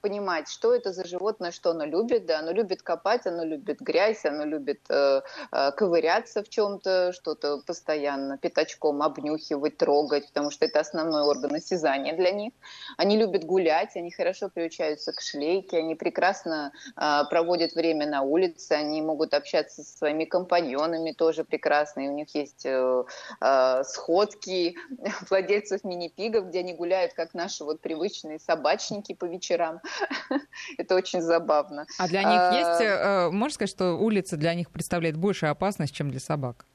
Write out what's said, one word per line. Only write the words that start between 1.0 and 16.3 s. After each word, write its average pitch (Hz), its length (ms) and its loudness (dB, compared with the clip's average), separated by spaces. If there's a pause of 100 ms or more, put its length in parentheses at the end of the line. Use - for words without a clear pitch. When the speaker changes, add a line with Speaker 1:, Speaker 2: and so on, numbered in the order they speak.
Speaker 1:
животное, 180 460 -4
что 170 220 0
оно 160 120 -2
любит. 202 400 0
Да, 160 140 0
оно 160 140 -4
любит 185 300 -2
копать, 202 440 0
оно 170 180 -4
любит 151 360 -6
грязь, 208 440 2
оно 151 200 -2
любит, 147 340 -4 (100)
э, 139 340 4 (280)
э, 139 220 0
ковыряться 180 720 2
в - 40 -18
чём-то, 190 640 0
что-то 147 540 -4
постоянно 139 720 -4
пятачком 151 640 0
обнюхивать, 151 760 -2
трогать, 143 520 2
потому 147 240 -4
что - 140 0
это 151 120 2
основной 160 460 0
орган 143 280 2
осязания 156 640 0
для 180 140 4
них. 208 220 -6 (440)
Они 196 220 4
любят 196 240 2
гулять, 170 540 2
они 175 160 -8
хорошо 185 360 -2
приучаются 160 640 -4
к - 80 -8
шлейке, 170 580 -2
они 160 180 -2
прекрасно, 170 760 0 (240)